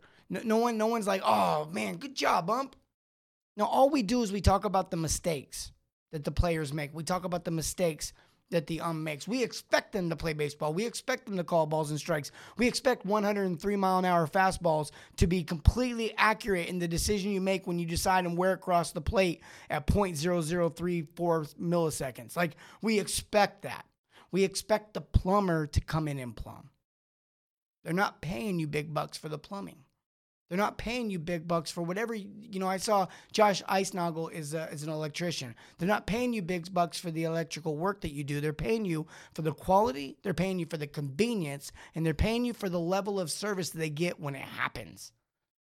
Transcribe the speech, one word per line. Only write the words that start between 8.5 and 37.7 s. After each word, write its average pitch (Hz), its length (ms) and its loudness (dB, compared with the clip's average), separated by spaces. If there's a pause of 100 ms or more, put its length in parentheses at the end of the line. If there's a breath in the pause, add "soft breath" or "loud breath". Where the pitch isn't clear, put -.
that 170 180 0
the 165 120 -4
ump 165 200 -2
makes. 156 260 -6
We 247 160 -2
expect - 480 -2
them 180 200 -2
to 165 60 -2
play 165 160 -4
baseball. 151 400 -4
We 202 140 -2
expect - 400 -4
them 202 120 -6
to 175 40 0
call 160 240 2
balls 156 240 -2
and 151 80 -2
strikes. 151 320 -2 (260 loud breath)
We 240 120 2
expect - 360 0
one 208 200 2
hundred 202 220 2
and 175 140 -2
three 202 140 0
mile 190 240 4
an 185 60 2
hour 170 240 4
fastballs 170 640 2 (240 loud breath)
to 202 100 4
be 180 160 2
completely 226 760 2
accurate 208 520 4
in 180 100 -2
the 175 80 0
decision 196 460 0
you 190 80 0
make 190 260 0
when 175 140 0
you 170 40 -2
decide 180 420 2
and 170 120 0
where 185 140 4
it 185 80 -2
crossed 170 340 2
the 175 60 -6
plate 185 420 2 (280 loud breath)
at 143 180 0
point 190 280 4
zero 175 240 2
zero 170 280 0
three 170 480 -2
four 170 260 2 (180)
milliseconds. 156 760 0
Like, 170 180 0 (260 loud breath)
we 214 200 2
expect - 600 2
that. - 240 -10 (440 loud breath)
We 190 140 4
expect 208 500 -2
the 175 60 -6
plumber 185 680 2
to - 140 -2
come 156 260 -2
in 143 140 -6
and 120 160 -10
plumb. - 340 -14 (1120)
They're 160 100 -6
not 202 280 0
paying 196 400 -4
you 156 80 -2
big 151 260 -4
bucks 147 240 -4
for 160 100 -12
the 151 80 -6
plumbing. 190 420 -12 (720)
They're 175 80 -4
not 202 220 0
paying 233 320 -4
you 185 80 -2
big 165 280 -4
bucks 165 240 -2
for 175 120 -6
whatever, 214 320 -2
you, 202 160 -8 (100)
you 190 180 -10
know, 190 100 0
I 190 100 0
saw 196 280 2 (260 loud breath)
Josh 208 320 6
Eisnagel 170 680 0
is 151 220 -6
a, 160 180 -4
is 147 100 -8
an 151 60 -6
electrician. 156 640 -6 (220 loud breath)
They're 170 100 -2
not 202 200 0
paying 240 260 0
you 220 80 -2
big 180 320 -4
bucks 175 260 2
for 175 120 -6
the 165 140 -2
electrical 160 520 -2